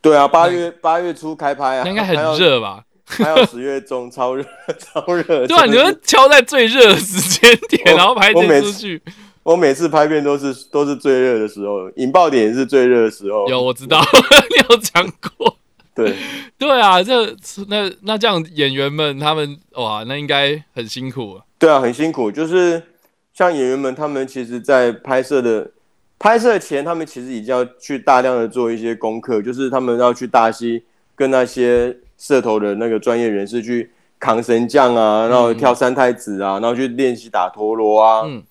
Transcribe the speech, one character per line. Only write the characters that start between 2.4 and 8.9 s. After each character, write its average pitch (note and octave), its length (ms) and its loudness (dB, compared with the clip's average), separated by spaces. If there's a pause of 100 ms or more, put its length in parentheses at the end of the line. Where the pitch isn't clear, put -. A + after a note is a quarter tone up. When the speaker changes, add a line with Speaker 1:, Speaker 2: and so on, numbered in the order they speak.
Speaker 2:
吧？ G2 220 -12 (240)
Speaker 1:
拍 - 180 -4
到， D#3 120 2
拍 C4 40 6
到 A3 60 4
十 A#2+ 140 -10
月 C#3 200 -6
中， B2 300 -10
超 B2+ 240 -4
热， C#3 100 -6 (160)
<laughs> - 180 -8
超 - 360 -6
热， D#3 320 0
Speaker 2:
对 D#3+ 100 2
啊， C#4+ 100 6
Speaker 1:
真 A3 40 2
的 A3+ 80 4
是。 - 0 -
Speaker 2:
你 - 0 -
会 E4 260 2
挑 C4+ 240 6
在 C#4+ 140 6
最 B3 240 2
热 A#3 220 6
的 F#3+ 80 6
时 F3+ 240 -4
间 A3+ 360 4 (120)
点， - 260 4
Speaker 1:
我， - 20 4
Speaker 2:
然 F3+ 100 4
后 B3 80 2
拍 G#3 200 2
这 D#3+ 260 4
出 G3+ 120 -2
剧。 G3 320 -10